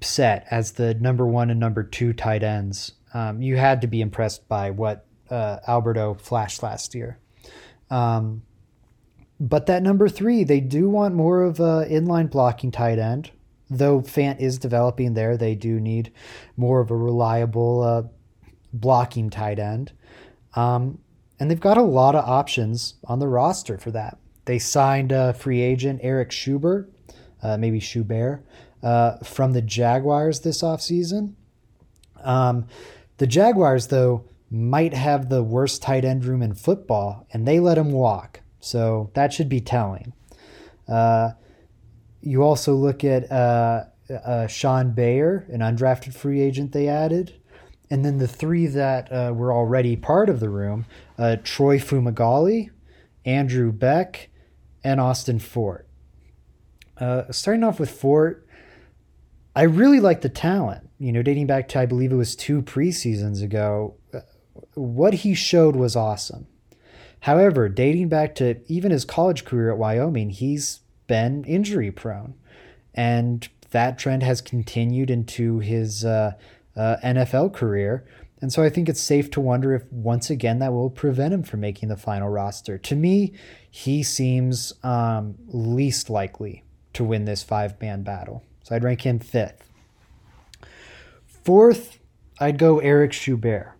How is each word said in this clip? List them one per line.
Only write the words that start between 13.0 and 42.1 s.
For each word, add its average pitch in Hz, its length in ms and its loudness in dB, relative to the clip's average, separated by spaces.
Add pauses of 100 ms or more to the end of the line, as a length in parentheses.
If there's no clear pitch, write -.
Though 139 320 2
Fant 139 400 -2
is 131 180 -2
developing 123 540 0
there, 113 240 0
they 110 180 -2
do 113 240 -2
need 113 320 -2 (460)
more 127 240 2
of 117 100 -2
a 117 60 0
reliable, 117 840 0
uh, 117 200 2 (720)
blocking 120 580 0
tight 104 280 -6
end. 110 320 -6 (640)
Um, 123 460 0 (400)
and 143 100 0
they've 165 80 0
got 196 180 4
a 247 60 6
lot 135 320 6
of 147 100 2
options 117 800 -2
on 123 160 -4
the 143 80 -2
roster 123 520 0
for - 120 -10
that. 110 280 -10 (260)
They 123 160 -2
signed 135 500 2
a 131 220 2
free 127 280 -2
agent, 127 440 0
Eric 127 260 -2
Schubert, 165 580 -2 (540)
uh, 107 140 -2
maybe 113 240 0
Schubert, 113 640 -4 (360)
uh, 117 440 2
from 131 300 0
the 123 80 0
Jaguars 131 800 0
this 160 220 -4
offseason. 175 720 -4 (880)
Um, 123 440 2 (500)
the 139 100 2
Jaguars, 151 640 4
though, 123 360 2 (280)
might 139 420 0
have 135 340 0
the 127 140 2
worst 123 400 0
tight 131 220 0
end 131 200 0
room 127 160 0
in 107 140 -2
football, 104 800 -2
and 113 160 -2
they 156 100 4
let 175 180 4
him 151 140 2
walk. 120 500 0 (200)
So 110 540 -2
that 139 180 2
should 151 160 -2
be 127 120 0
telling. 110 520 -4 (720)
Uh, 113 440 2 (880)